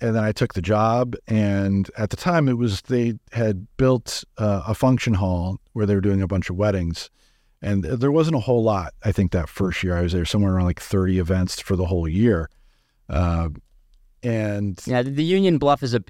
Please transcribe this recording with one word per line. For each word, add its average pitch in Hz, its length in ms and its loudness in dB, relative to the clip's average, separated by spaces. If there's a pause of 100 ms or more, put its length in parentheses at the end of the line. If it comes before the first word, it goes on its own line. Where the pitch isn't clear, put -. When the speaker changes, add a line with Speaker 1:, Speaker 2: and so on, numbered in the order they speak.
Speaker 1:
and 117 120 0
then 110 80 2
I 107 100 2
took 117 220 -2
the 95 80 -4
job, 113 540 2 (100)
and 98 680 2
at 110 140 -4
the - 60 -8
time 170 300 2
it 127 120 2
was, 113 240 0
they 120 320 0 (180)
had 107 340 -2 (120)
built, 131 440 0 (160)
uh, 104 280 0
a 110 80 -2
function 127 400 2
hall 92 440 0 (140)
where 107 140 -2
they 101 80 4
were 98 80 2
doing 98 180 2
a 95 60 0
bunch 92 240 -2
of 90 60 -6
weddings, 92 520 -2 (540)
and 101 200 -2
th-, 85 160 -4
there 139 140 0
wasn't 160 240 2
a 120 40 -2
whole 120 220 2
lot, 101 300 0 (100)
I 104 100 2
think, 95 200 0
that 82 160 -2
first - 340 -4
year 90 140 0
I 87 60 0
was 87 100 0
there, 87 140 0
somewhere 101 280 2
around, 90 120 2
like, 90 140 -2
thirty 92 380 0
events 92 400 0
for - 160 -4
the 90 120 0
whole 85 200 0
year. 90 440 2 (580)
Uh, 82 400 0 (760)
and 104 640 -4
Speaker 2:
Yeah, 123 160 0
the, 131 80 -6
the 143 120 -2
Union 180 360 2
Bluff 143 260 2
is 120 100 -2
a, 110 160 0